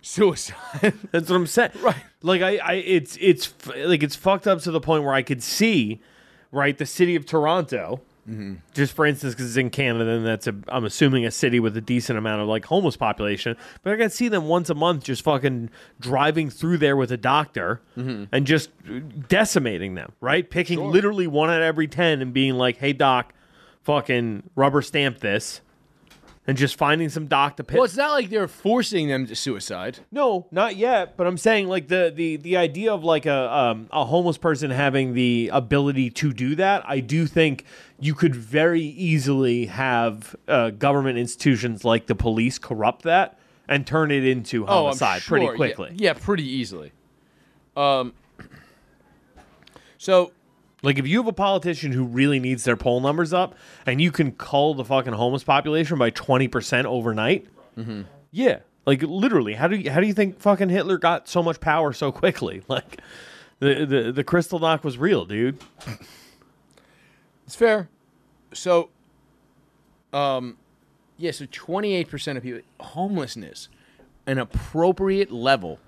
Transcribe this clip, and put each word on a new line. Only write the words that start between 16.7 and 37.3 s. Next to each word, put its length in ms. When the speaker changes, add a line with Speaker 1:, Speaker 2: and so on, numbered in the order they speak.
Speaker 2:
there 180
with 160
a 60
doctor 640
Speaker 1:
Mm-hmm. 340
Speaker 2:
and 160
just 220
decimating 680
them, 260
right? 280
Picking 300
Speaker 1:
Sure. 120
Speaker 2:
literally 360
one 220
out 140
of 20
every 240
ten 320
and 140
being 220
like, 200
"Hey, 160
doc, 400
fucking 720
rubber 280
stamp 380
this." 420
And 100
just 200
finding 340
some 160
doc 320
to 60
pick. 120
Speaker 1:
Well, 80
it's 100
not 180
like 180
they're 180
forcing 600
them 180
to 100
suicide. 640
Speaker 2:
No, 400
not 260
yet. 420
But 80
I'm 100
saying, 320
like, 200
the, 260
the, 220
the 200
idea 340
of, 140
like, 220
a, 280
um, 380
a 140
homeless 320
person 320
having 420
the 400
ability 560
to 240
do 220
that, 340
I 120
do 260
think 400